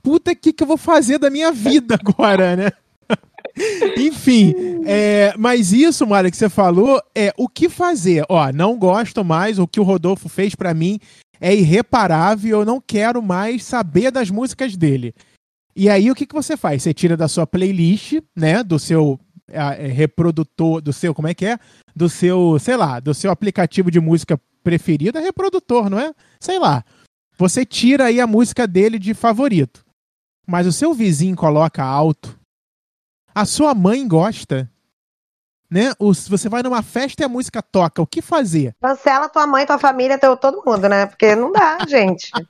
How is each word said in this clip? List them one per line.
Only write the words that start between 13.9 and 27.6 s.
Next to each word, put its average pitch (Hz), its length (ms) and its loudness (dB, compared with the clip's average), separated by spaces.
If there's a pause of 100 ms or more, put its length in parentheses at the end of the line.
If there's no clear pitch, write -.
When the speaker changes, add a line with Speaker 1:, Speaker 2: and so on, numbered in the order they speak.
Speaker 1:
das 240 180 -2
músicas 226 460 -6
dele. 135 360 0 (640)
E 196 160 2
aí, 208 200 4
o 262 40 0
que 285 120 -6
que - 80 -20
você 302 220 -4
faz? 147 260 -4
Você 165 120 -2
tira 170 220 0
da 160 100 -2
sua 160 200 -2
playlist, 190 720 0 (160)
né, 165 260 0
do 170 160 -2
seu, 151 400 0 (340)
ah, 143 220 -6
é, 143 140 -10
reprodutor, 160 920 -2
do 147 120 -6
seu, 170 200 -4
como 156 140 -6
é 170 80 -4
que - 120 -6
é? 233 120 -4 (360)
Do 165 140 0
seu, 175 520 2
sei 254 160 -2
lá, 143 240 -2
do 143 120 -4
seu 190 200 -2
aplicativo 180 580 -2
de 170 80 -6
música 160 420 -2 (220)
preferido, 170 560 -2
é 311 40 -6
reprodutor, 359 680 -2
não 196 80 -4
é? 302 160 -6 (240)
Sei 370 200 -4
lá. 151 260 0 (520)
Você 190 300 0